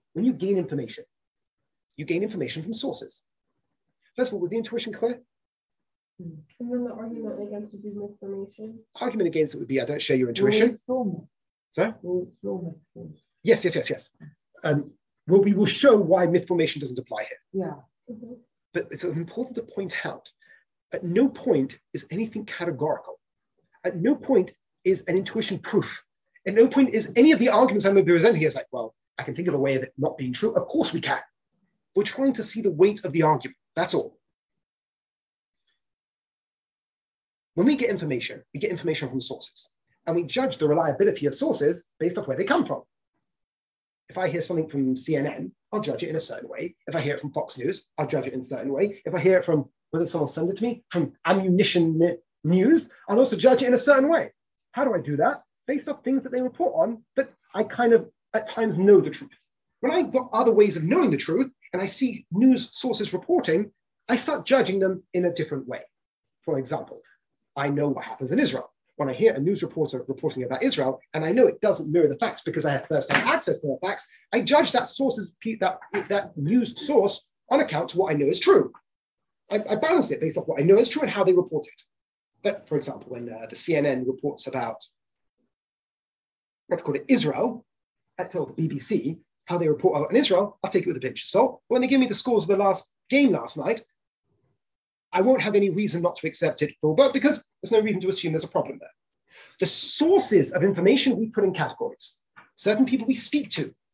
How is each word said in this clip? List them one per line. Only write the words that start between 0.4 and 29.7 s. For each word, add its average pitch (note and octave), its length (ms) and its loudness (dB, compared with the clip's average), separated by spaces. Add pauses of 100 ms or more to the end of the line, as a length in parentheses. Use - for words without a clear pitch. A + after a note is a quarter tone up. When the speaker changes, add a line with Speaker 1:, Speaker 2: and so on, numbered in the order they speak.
Speaker 1:
information, C#3+ 460 -6 (920)
you D3+ 100 -10
gain F3 180 -2
information F3 400 -6
from G#3+ 100 -8
sources. - 520 -12 (880)
First B3 160 -2
of G#3 40 -8
all, F3+ 60 -4
was E3+ 80 -2
the A3 80 -4
intuition A3+ 360 -6
clear? A#3+ 280 -4 (1000)
Speaker 2:
And E3 220 -16 (180)
then A#3+ 260 -6
the A#3+ 80 -10
argument A3 480 -10
against G#3 320 -12
it G3+ 100 -18
would G#3 100 -12
be G#3 60 -10
misinformation. G3+ 800 -12 (200)
Speaker 1:
Argument A3 280 -2
against D#3 260 -2
it - 40 -12
would - 100 -10
be, C3+ 120 0
"I A#2 60 -2
don't D3 160 -6
share C3+ 160 0
your B2+ 100 2
Speaker 3:
Will A#2 40 -2
Speaker 1:
intuition." G#3+ 380 4
Speaker 3:
explore B3 360 -4
more. E3 220 -8 (480)
Speaker 1:
Sorry? A3 260 0
Speaker 3:
Will F3+ 220 -4
explore G3 380 -10 (340)
more. E3+ 140 -16 (340)
Speaker 1:
Yes, G#3+ 200 4
yes, E3+ 120 0
yes, - 140 -4
yes. - 220 -10 (520)
Um, D3 280 0 (360)
well, F#3+ 140 6
we G3+ 120 4
will G3+ 120 4
show B3+ 320 4
why F3+ 280 4
myth F3 220 2
formation D#3+ 340 -2
doesn't B2+ 180 -8
apply G#2+ 240 -8
here. - 420 -12
Speaker 3:
Yeah. - 480 -16
Speaker 2:
Mm-hmm. A3+ 200 -16 (400)
Speaker 1:
But - 180 -6
it's - 120 -14
important E3+ 520 -8
to - 80 -8
point - 420 -10
out, - 240 -14 (640)
at - 120 -8
no G3 260 2
point - 500 -2 (140)
is - 180 -8
anything G#3+ 340 -6
categorical. - 720 -6 (680)
At F#3 100 -4
no G#3 200 2
point G3 360 2 (320)
is F#3 240 0
an F3 80 0
intuition G3 440 -4
proof. - 440 -4 (420)
At F#3+ 80 -4
no A3+ 140 8
point C4+ 220 4
is - 260 -4
any C#4 160 8
of B3 80 4
the A#3+ 100 4
arguments G#3+ 360 4
I'm G3 80 4
gonna F#3+ 100 8
be D#3+ 80 4
presenting E3+ 300 6
here, D#3 60 2
it's C#3 100 -2
like, B2+ 140 -10
"Well, A#2 220 -8 (240)
I C#3 60 -8
can B2+ 120 -8
think E3 120 -4
of C#3+ 60 -2
a C#3 60 0
way C3+ 160 0